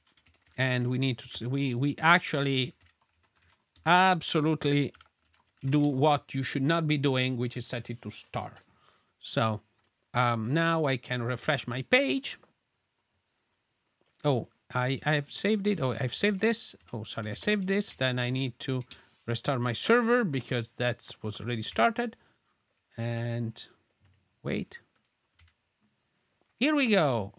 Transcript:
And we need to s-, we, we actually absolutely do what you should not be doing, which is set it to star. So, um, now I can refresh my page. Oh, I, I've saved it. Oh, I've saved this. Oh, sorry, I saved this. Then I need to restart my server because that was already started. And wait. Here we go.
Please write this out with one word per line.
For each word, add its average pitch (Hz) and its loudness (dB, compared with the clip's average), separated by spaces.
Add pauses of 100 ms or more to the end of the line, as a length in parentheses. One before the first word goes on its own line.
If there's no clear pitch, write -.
(560)
And 127 0
we 127 0
need 131 0
to - -14
s-, - -8
we, 131 -2
we 139 -2
actually 143 2 (1120)
absolutely 156 4 (720)
do 139 4
what 147 2
you 135 -2
should 135 -2
not 165 2
be 151 2
doing, 131 2
which 120 -4
is 120 -8
set 120 -8
it 117 -8
to 104 -10
star. - -8 (640)
So, 110 -2 (540)
um, 120 2
now 165 2
I 135 0
can 123 -6
refresh 127 -2
my 123 -6
page. 269 0 (1800)
Oh, 135 0 (240)
I, 127 -2
I've 147 0
saved 202 0
it. 196 0
Oh, 131 -2
I've 127 -4
saved 202 0
this. - -2 (160)
Oh, 107 -8
sorry, 107 -6
I 104 -4
saved 208 -2
this. 196 -2
Then 127 0
I 123 -2
need 131 -2
to 131 -4 (420)
restart 120 -2
my 123 -2
server 240 2
because 131 -4
that 120 -2 (240)
was 107 -6
already 113 -4
started. 233 0 (800)
And 117 -4 (880)
wait. - -6 (1800)
Here 302 2
we 269 2
go. 135 2